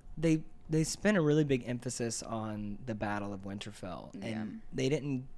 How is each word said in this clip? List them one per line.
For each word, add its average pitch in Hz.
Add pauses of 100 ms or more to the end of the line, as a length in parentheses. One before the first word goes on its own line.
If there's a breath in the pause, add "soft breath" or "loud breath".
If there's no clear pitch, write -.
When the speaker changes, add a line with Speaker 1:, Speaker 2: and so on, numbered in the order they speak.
(180)
Speaker 1:
they, 156 (260)
they 156
spent 208
a 185
really 151
big 135
emphasis 120
on 107
the 113
Battle 104
of 98
Winterfell, 101
Speaker 2:
Yeah. 196
Speaker 1:
and - (120)
they 131
didn't 135 (120)